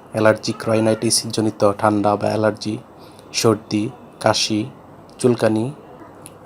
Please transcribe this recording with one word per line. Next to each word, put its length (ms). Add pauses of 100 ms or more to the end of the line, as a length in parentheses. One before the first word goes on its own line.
(120)
অ্যালার্জিক 460 (120)
রাইনাইটিস 460 (200)
জনিত 260 (180)
ঠান্ডা 300 (100)
বা 120
অ্যালার্জি, 420 (680)
সর্দি, 440 (400)
কাশি, 360 (600)
চুলকানি 460 (800)